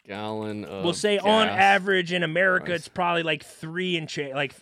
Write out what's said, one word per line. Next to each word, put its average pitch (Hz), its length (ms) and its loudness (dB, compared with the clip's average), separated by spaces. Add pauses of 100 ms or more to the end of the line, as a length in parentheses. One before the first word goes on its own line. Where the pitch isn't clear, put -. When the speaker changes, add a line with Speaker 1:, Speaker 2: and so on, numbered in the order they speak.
Speaker 1:
Gallon 107 580 -6
of 95 200 -6
Speaker 2:
We'll 170 100 0
say 208 240 0
on 214 300 4
Speaker 1:
gas. 196 120 -2
Speaker 2:
average 190 540 4
in 180 80 0
America, 175 440 2
Speaker 1:
Price. 175 120 -2
Speaker 2:
it's 160 100 -10
probably, 175 360 0
like, 156 200 -2
three 175 520 -4
and 156 120 -4
cha-, 143 260 -8
like, 139 280 -2